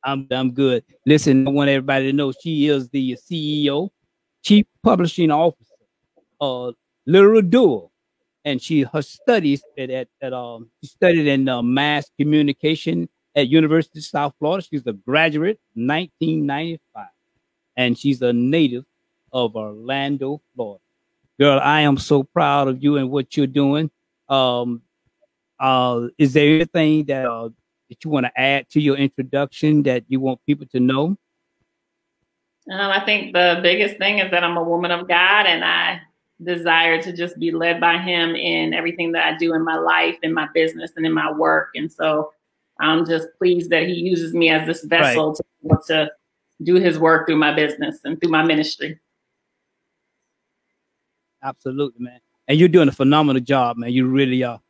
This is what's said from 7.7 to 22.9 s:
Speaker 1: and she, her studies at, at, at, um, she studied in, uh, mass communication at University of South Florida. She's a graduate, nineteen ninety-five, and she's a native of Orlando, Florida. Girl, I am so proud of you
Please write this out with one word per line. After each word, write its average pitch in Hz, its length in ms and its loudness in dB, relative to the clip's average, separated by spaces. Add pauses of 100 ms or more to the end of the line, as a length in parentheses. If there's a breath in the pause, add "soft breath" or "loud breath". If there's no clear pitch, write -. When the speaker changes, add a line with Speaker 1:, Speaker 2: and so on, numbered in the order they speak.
Speaker 1:
and 135 200 -4
she, 151 220 0
her 151 180 -4
studies 156 600 -2 (140)
at, 131 140 -10
at, 127 180 -8 (140)
at, 131 100 -8
um, 117 380 -14 (100)
she - 80 -20
studied 170 380 2
in, 135 200 2
uh, 123 140 -2
mass 143 580 -2
communication 151 880 0 (300)
at 135 120 2
University 156 500 2
of 151 80 -14
South 143 320 -4
Florida. 180 280 -4
She's 135 200 -8
a 113 80 -6
graduate, 151 680 -2 (140)
nineteen 156 720 -4
ninety-five, 143 600 -10 (680)
and 123 220 0
she's 131 240 -2
a 123 100 0
native 131 540 0 (440)
of 120 260 -4
Orlando, 135 840 -6 (140)
Florida. 104 260 -10 (580)
Girl, 139 240 4
I 147 200 2
am 143 160 2
so 139 240 0
proud 143 460 0
of 131 140 -6
you 147 140 2